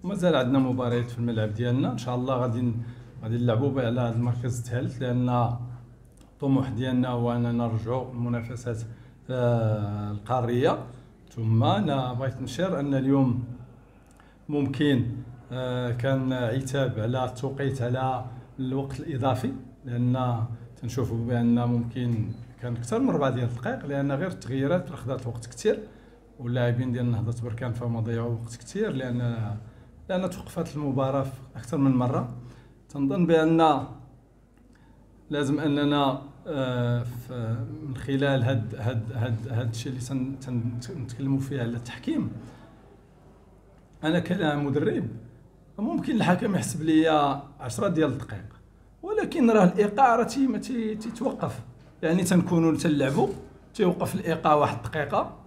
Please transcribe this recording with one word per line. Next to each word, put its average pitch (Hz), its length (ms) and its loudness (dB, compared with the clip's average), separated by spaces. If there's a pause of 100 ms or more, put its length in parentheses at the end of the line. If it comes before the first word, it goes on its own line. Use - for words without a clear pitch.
ومازال 180 320 2
عندنا 127 220 4
مباريات 120 520 2
في - 80 -8
الملعب 110 360 0
ديالنا. 123 380 2
إن 120 60 -4
شاء 123 160 -4
الله 127 220 0
غادي 123 260 0
ن-، 117 200 0 (400)
غادي 113 140 -2
نلعبوا 123 460 2
على 120 180 0
هذا 113 160 0
المركز 120 420 -2
الثالث، - 440 -4
لأن 123 540 2 (680)
الطموح 135 460 2
ديالنا 127 400 0
هو 120 240 0
أننا 120 200 0
نرجعوا 117 600 -2
للمنافسات، 117 680 -4 (480)
آه، 107 800 2
القارية. 123 760 0 (440)
ثم 110 340 4
أنا 147 480 2
بغيت 127 300 -4
نشير 170 380 -2
أن 139 140 0
اليوم 131 500 4 (1040)
ممكن، 143 680 2 (360)
آه، 123 400 -2
كان 131 400 2
عتاب 127 680 0
على 123 260 0
التوقيت، 135 580 -4
على 127 420 -2 (340)
الوقت 135 420 -4
الإضافي، 135 520 0 (320)
لأن 123 600 0 (320)
تنشوفوا 117 500 -4
بأن 120 380 2
ممكن 117 680 0 (300)
كان 123 140 -6
أكثر - 220 -4
من 262 120 2
ربع 143 200 2
ديال 123 180 0
الدقائق، - 380 -6
لأن 139 260 0
غير 180 160 -2
التغييرات 156 640 -2
راه 151 60 -10
خدات 117 300 -6
وقت - 200 -8
كثير، - 340 0 (580)
واللاعبين 123 540 0
ديال 123 180 0
نهضة 117 320 -2
بركان 120 300 -6
فهم 117 280 -4
ضيعوا 117 420 -2
وقت - 140 -12
كثير، 202 360 -4
لأن، 120 640 -2 (520)
لأن 185 220 -2
توقفت - 460 -8
المباراة 135 460 0
في - 180 -6 (160)
أكثر 147 200 -6
من 135 200 6
مرة. 123 380 0 (540)
تنظن 151 380 2
بأن 160 600 6 (1400)
لازم 143 300 0
أننا، 143 640 2 (240)
آه، 123 560 0
ف-، 120 300 -8 (560)
من 120 80 -6
خلال 135 460 2
هاد، 117 320 0
هاد، 113 380 -4
هاد، 117 360 -2
هاد 110 200 -2
الشيء 131 240 -6
اللي 131 120 -8
تن-، 135 420 -6
تن-، 120 340 -2
تنتكلموا 135 600 -2
فيه 135 200 -4
على 117 160 -2
التحكيم، - 560 -4 (1700)
أنا 165 140 4
كلاعب 160 400 0
مدرب 143 500 0 (680)
ممكن 269 380 0
الحكم 185 380 2
يحسب - 280 -2
لي 160 260 6 (520)
عشرة 131 280 -2
ديال 156 240 2
الدقائق، 110 320 -8 (580)
ولكن 339 480 2
راه 208 140 8
الإيقاع 226 520 6
راه 240 80 2
تي-، 269 220 0
ما 214 120 0
تي-، 220 380 -4
تيتوقف، - 640 -4 (420)
يعني 170 220 4
تنكونوا 165 520 4
تنلعبوا 143 520 2 (460)
تيوقف 180 400 2
الإيقاع 165 400 2
واحد 143 220 4
الدقيقة 160 600 -2 (100)